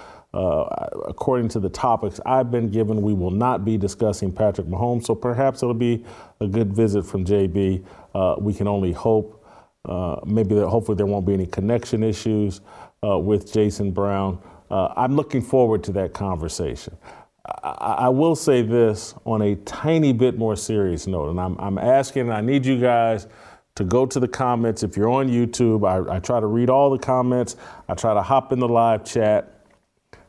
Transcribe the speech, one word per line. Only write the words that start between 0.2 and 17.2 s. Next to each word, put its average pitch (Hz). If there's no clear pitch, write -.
Uh, 78
according 123
to 113
the 95
topics 110
I've 127
been 117
given, 107
we 104
will 90
not 104
be 110
discussing 98
Patrick 101
Mahomes, 117
so 113
perhaps 127
it'll 123
be 117
a 107
good 101
visit 101
from 92
J 98
B. 95
Uh, 92
we 104
can 101
only 98
hope. 107
Uh, 90
maybe 107
that, 104
hopefully 110
there 101
won't 98
be 101
any 95
connection 110
issues, 104
uh, 98
with 101
Jason 104
Brown. 98
Uh, 95
I'm 127
looking 143
forward 117
to 98
that 92
conversation. 80